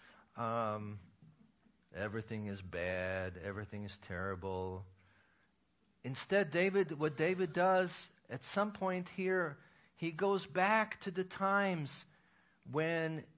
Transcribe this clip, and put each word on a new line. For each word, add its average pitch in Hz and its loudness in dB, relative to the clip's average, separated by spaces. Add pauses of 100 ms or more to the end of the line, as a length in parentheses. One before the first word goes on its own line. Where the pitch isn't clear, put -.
(380)
Um, 107 -2 (960)
everything 107 -4
is 98 -6
bad, 92 -2
everything 101 -6
is 101 -10 (100)
terrible. 92 -4 (1160)
Instead, 151 2
David, 175 4
what 151 0
David 180 2
does 185 4 (200)
at - -8
some 208 0
point 185 -2
here, 185 0 (380)
he 165 -4
goes 190 2
back 208 2
to 190 -4
the 185 -2
times 196 0 (680)
when 160 0 (140)